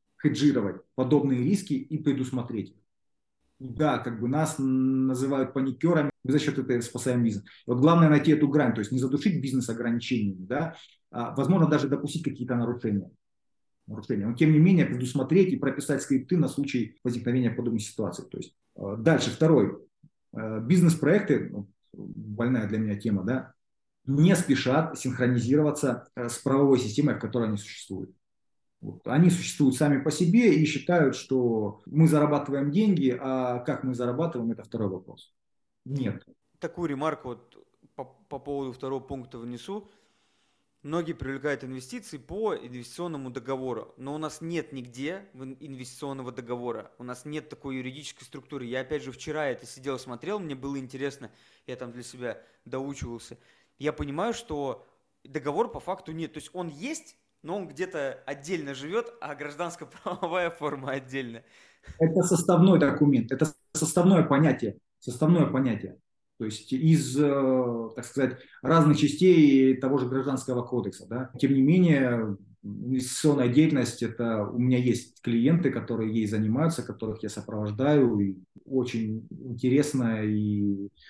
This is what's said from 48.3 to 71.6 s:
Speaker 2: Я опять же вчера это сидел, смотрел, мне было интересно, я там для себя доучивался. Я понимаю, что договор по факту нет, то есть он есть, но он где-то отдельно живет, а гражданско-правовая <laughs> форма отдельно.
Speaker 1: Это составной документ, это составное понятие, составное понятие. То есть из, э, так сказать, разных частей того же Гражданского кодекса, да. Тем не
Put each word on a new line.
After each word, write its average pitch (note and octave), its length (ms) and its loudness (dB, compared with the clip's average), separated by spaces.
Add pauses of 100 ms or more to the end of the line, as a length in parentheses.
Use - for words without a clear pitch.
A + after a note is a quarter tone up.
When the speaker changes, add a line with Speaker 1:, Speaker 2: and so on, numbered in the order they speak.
Speaker 2:
Я B2 160 -4
опять C3+ 200 -6
же B2+ 120 -12
вчера D3+ 320 -6
это B2 200 -6
сидел, C3 320 -8
смотрел, D3 420 -10
мне D#3 160 -8
было C#3 220 -8
интересно, C3 540 -10 (360)
я B2+ 100 -10
там B2 160 -12
для A#2+ 100 -14
себя A#2+ 340 -10 (280)
доучивался. C3 720 -10 (420)
Я D3 140 -4
понимаю, D3+ 400 -4
что C#3+ 520 -8 (380)
договор D3 480 -4
по - 80 -12
факту F3+ 320 -10
нет, D#3+ 220 -8
то D#3 60 -14
есть D3 120 -16
он F3+ 160 -8
есть, F#3 480 -12 (280)
но E3 140 -8
он F#3+ 100 -8
где-то D3 580 -8
отдельно C#3+ 480 -8
живет, E3+ 480 -6
а D3 140 -10
гражданско-правовая E3 1120 -6
<laughs> E3 80 -10
форма C#3 340 -6
отдельно. B2+ 520 -8 (560)
Speaker 1:
Это E3 240 2
составной F3 560 4
документ, C#3 520 2
это D#3 200 0 (220)
составное F3 500 4
понятие, C3+ 540 2 (220)
составное D#3+ 460 2
понятие. A2 520 -2 (420)
То A#2 60 -4
есть - 280 -8
из, C3 460 4
э, C3 760 2
так A#2+ 100 -10
сказать, B2+ 320 -2 (240)
разных D3+ 360 6
частей C#3+ 800 6
того C3+ 200 0
же B2+ 100 0
Гражданского C3 560 -2
кодекса, G#2+ 440 -6
да. B2+ 220 -8 (100)
Тем C#3 140 2
не C3+ 80 4